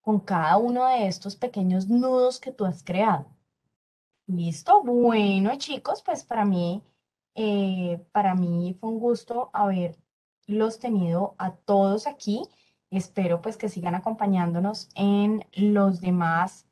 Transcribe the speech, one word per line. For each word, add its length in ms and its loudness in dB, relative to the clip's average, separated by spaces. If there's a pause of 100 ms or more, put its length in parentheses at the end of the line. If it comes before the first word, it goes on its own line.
con 180 0
cada 380 2
uno 280 2
de 220 2
estos 280 -8
pequeños 520 -2
nudos 520 2
que 120 -10
tú 140 -4
has 180 -4
creado. 420 0 (1000)
¿Listo? 560 2
Bueno, 720 2
chicos, 460 -6
pues 200 -4
para 220 -2
mí, 380 0 (520)
eh, 640 -2 (120)
para 240 2
mí 440 -2
fue 120 -8
un 80 -6
gusto 540 -2
haberlos 1300 -4
tenido 600 -2
a 120 -4
todos 540 0
aquí. 420 -6 (440)
Espero, 500 -2
pues, 160 -8
que 120 -6
sigan 260 -6
acompañándonos 1000 -2
en 480 0 (100)
los 460 2
demás 720 0